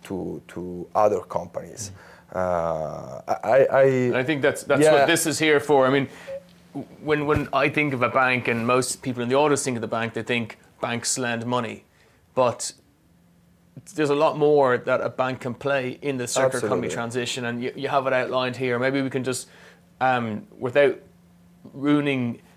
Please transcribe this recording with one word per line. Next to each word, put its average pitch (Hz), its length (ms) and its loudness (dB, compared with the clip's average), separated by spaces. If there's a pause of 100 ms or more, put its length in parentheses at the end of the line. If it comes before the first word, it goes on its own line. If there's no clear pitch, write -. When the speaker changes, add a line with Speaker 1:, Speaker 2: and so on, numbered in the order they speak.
Speaker 1:
to, 87 460 -8
to 87 460 -10
other 107 260 4
companies. 90 720 -10 (400)
Speaker 2:
Mm. - 40 -8
Speaker 1:
Uh, 80 960 -4 (100)
I, 131 220 6
I, 135 160 4
Speaker 2:
And 127 340 2
I 127 80 0
think 139 180 -2
that's, 139 220 0
that's 143 180 2
Speaker 1:
Yeah. 156 100 6
Speaker 2:
what 139 140 6
this 165 200 2
is 143 120 -2
here 151 220 4
for. 139 260 4
I 131 40 4
mean, 135 180 2 (960)
when, 147 220 0
when 147 260 0
I 139 160 2
think 147 260 0
of 123 80 0
a 120 60 2
bank, 127 400 2
and 117 180 -2
most 127 340 0
people 123 220 -6
in 120 60 -2
the 131 80 2
audience 147 260 4
think 127 140 -4
of 113 40 -6
the 110 80 -6
bank, 113 260 -4
they 113 100 -6
think 117 340 -4 (220)
banks 117 380 -4
lend 117 280 -4
money. 120 380 -4 (500)
But 123 380 0 (1200)
there's 147 160 0
a 143 60 4
lot 147 200 2
more 147 400 4
that 127 240 0
a 117 80 -4
bank 127 320 -4
can 123 140 -6
play 135 480 -4
in 139 140 -4
the 120 100 -4
circular 131 320 0
economy 117 300 -2
Speaker 1:
Absolutely. - 60 -6
Speaker 2:
transition, 120 500 -4
and 120 180 -4
you, 127 140 -6
you 135 120 -6
have 135 200 0
it 131 40 0
outlined 127 440 -2
here. 123 240 -2
Maybe 135 220 0
we 131 80 -4
can 127 120 -4
just, 123 260 -6 (520)
um, 117 480 0 (100)
without 135 400 2 (760)
ruining, 139 640 0 (160)